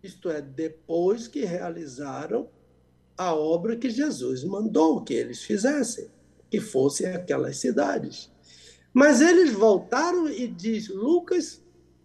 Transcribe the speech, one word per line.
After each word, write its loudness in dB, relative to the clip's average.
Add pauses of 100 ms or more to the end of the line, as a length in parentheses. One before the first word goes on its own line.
isto -12
é, -6
depois -4
que -6
realizaram -8 (720)
a -2
obra 0
que -4
Jesus -4
mandou 0
que -8
eles -6
fizessem, -2 (420)
que -2
fossem 0
aquelas -4
cidades. -4 (600)
Mas 8
eles 8
voltaram 2
e, -6
diz -6
Lucas, -2 (420)